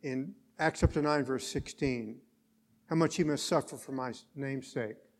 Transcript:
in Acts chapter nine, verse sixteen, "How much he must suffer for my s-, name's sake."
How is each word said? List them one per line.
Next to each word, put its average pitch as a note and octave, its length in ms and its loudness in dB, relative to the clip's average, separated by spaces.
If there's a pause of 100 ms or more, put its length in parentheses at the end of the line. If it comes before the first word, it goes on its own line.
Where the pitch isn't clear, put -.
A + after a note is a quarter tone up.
in C#3 320 -4 (240)
Acts D#3 220 2
chapter D3+ 240 4
nine, D3 200 4
verse C3 220 -2
sixteen, B2 720 -4 (720)
"How D#3+ 60 0
much D#3+ 200 4
he F#3 80 4
must D3 220 2
suffer D3+ 320 2
for - 140 -12
my C3 180 -4
s-, - 240 -10
name's C3+ 380 -6
sake." A2+ 240 -4 (240)